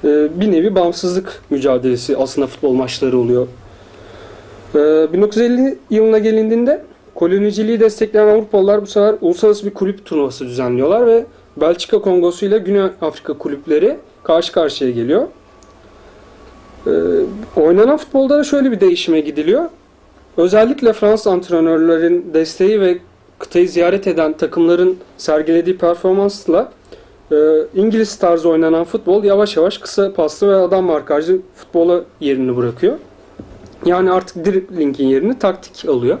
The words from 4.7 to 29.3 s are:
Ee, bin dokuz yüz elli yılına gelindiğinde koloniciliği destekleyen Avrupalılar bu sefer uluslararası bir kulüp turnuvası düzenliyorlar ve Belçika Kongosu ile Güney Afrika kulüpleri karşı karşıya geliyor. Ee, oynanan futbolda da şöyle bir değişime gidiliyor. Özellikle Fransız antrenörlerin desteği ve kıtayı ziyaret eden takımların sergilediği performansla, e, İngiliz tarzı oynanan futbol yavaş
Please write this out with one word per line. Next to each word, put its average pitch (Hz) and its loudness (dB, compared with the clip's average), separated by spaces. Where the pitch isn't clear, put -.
Ee, 156 2
bin 180 2
dokuz 208 0
yüz 240 2
elli 254 0
yılına 220 2
gelindiğinde 220 0
koloniciliği 208 0
destekleyen 214 2
Avrupalılar 208 2
bu 202 -10
sefer 208 2
uluslararası 208 0
bir 202 -6
kulüp 196 -6
turnuvası 139 -4
düzenliyorlar 131 0
ve 226 2
Belçika 175 0
Kongosu 180 0
ile 202 0
Güney 196 0
Afrika 156 -8
kulüpleri 156 -2
karşı 165 0
karşıya 143 -2
geliyor. 131 -2
Ee, - 0
oynanan 196 4
futbolda 277 0
da 294 0
şöyle 277 0
bir 214 -4
değişime 175 2
gidiliyor. 156 -2
Özellikle 220 2
Fransız 214 0
antrenörlerin 170 2
desteği 185 0
ve 180 0
kıtayı 175 0
ziyaret 180 0
eden 160 0
takımların 175 0
sergilediği 165 0
performansla, 185 0
e, 151 0
İngiliz 214 0
tarzı 170 0
oynanan 165 2
futbol 185 -2
yavaş 202 0